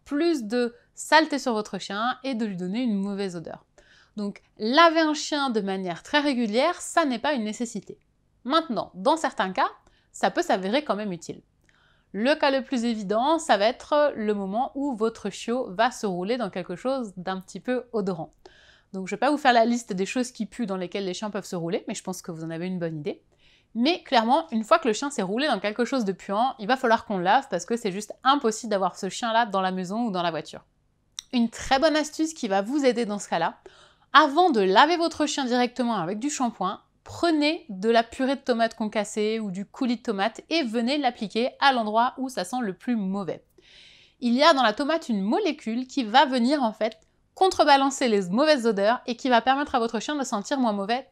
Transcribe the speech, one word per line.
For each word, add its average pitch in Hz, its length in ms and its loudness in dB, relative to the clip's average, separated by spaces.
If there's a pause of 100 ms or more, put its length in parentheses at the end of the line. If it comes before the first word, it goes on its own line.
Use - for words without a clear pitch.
plus 294 380 0
de 233 320 -2 (180)
saleté 302 460 4
sur 240 140 -2
votre 208 260 -4
chien 226 440 -6
et 262 120 -4
de 220 100 -2
lui 202 100 -4
donner 185 280 -4
une 233 100 0
mauvaise 196 420 -4
odeur. - 300 -12 (500)
Donc 202 280 -8 (160)
laver 320 400 6
un 311 160 2
chien 285 340 -2
de 220 100 0
manière 190 440 -4
très 294 160 0
régulière, 262 640 0
ça - 240 0
n'est 254 120 -2
pas 285 160 -2
une 226 120 -2
nécessité. 214 520 -8 (460)
Maintenant, 277 500 -2
dans 247 240 0
certains 214 360 -2
cas, 339 160 0 (420)
ça - 180 0
peut 339 140 0
s'avérer 214 400 0
quand 202 120 -2
même 208 160 -6
utile. - 300 -12 (720)
Le 247 240 2
cas 294 160 2
le 269 120 0
plus 247 220 -2
évident, 226 540 0
ça 262 180 2
va 196 80 2
être 294 500 2
le 214 200 -2
moment 202 400 -4
où 277 200 -4
votre 220 360 -4
chiot 240 400 -6
va 220 180 2
se 240 160 -8
rouler 190 320 -2
dans 208 140 -6
quelque 180 240 -8
chose 247 420 -4
d'un 185 240 -8
petit - 180 -14
peu 247 320 -4
odorant. 185 440 -4 (580)
Donc 190 140 -8
je 202 80 -6
vais - 40 -4
pas 269 120 2
vous 285 80 2
faire 262 140 4
la 233 120 6
liste 233 280 -2
des 190 120 -2
choses 240 260 -2
qui 214 140 -6
puent 233 220 -8
dans 190 100 -4
lesquelles 185 280 -6
les 180 100 -4
chiens 208 160 -8
peuvent 190 120 -6
se - 120 -8
rouler, 170 320 -4
mais 208 80 -6
je - 80 -12
pense 185 180 -8
que - 100 -12
vous 160 120 -10
en 160 80 -8
avez 165 160 -6
une 185 100 -4
bonne 165 220 -4
idée. 190 240 -10 (520)
Mais 302 260 2
clairement, 240 500 2
une 220 120 -2
fois 330 160 4
que 311 80 -2
le 214 60 4
chien 285 180 -6
s'est - 100 -4
roulé 214 260 -2
dans 220 120 0
quelque 214 260 -2
chose 254 180 0
de 196 80 0
puant, 208 460 -2
il 202 100 -10
va 254 100 2
falloir 226 280 2
qu'on 202 120 -4
le 175 60 -2
lave 233 260 4
parce 175 160 -4
que 233 120 -2
c'est 214 140 -2
juste 202 200 -8 (120)
impossible 240 480 0
d'avoir 190 260 0
ce 196 100 -6
chien-là 226 380 0
dans 196 160 -2
la 185 100 0
maison 185 340 -4
ou 220 60 -4
dans 180 120 -2
la 170 80 0
voiture. - 340 -10 (680)
Une 233 180 2
très - 280 0
bonne 311 180 4
astuce 311 380 -2
qui - 140 -6
va 196 160 2
vous 269 220 0
aider 240 200 2
dans 202 140 -4
ce - 100 -12
cas-là, 175 300 -2 (540)
avant 302 360 6
de 226 120 2
laver 247 360 6
votre 330 300 0
chien 285 180 -4
directement 247 500 0
avec 180 220 -2
du 277 140 -4
shampoing, 220 500 -4 (220)
prenez 320 640 0
de 202 200 -2
la 233 120 6
purée 262 360 -2
de 269 40 -12
tomates 226 340 0
concassée 214 640 -2
ou 208 120 -6
du 196 140 -8
coulis 247 320 -2
de 240 40 -10
tomate 208 480 -2
et 320 140 0
venez 240 340 0
l'appliquer 240 640 -2
à 269 120 4
l'endroit 233 460 0
où 262 120 -6
ça 180 160 -4
sent 254 160 -6
le 196 120 -4
plus 247 220 -4
mauvais. 190 480 -4 (800)
Il 240 120 2
y 269 100 4
a 330 100 10
dans 269 100 2
la 214 100 4
tomate 311 340 -2
une 208 140 0
molécule 254 640 -2
qui - 180 -4
va 240 220 6
venir 262 380 2
en 214 100 0
fait - 240 -4 (400)
contrebalancer 285 680 4
les 202 220 2
mauvaises 262 360 2
odeurs 214 400 2
et 240 100 -4
qui 262 140 -4
va 233 120 6
permettre 277 340 0
à 254 40 2
votre 226 200 -2
chien 302 160 -4
de 277 80 -2
sentir 240 360 -4
moins 233 140 2
mauvais 202 380 -4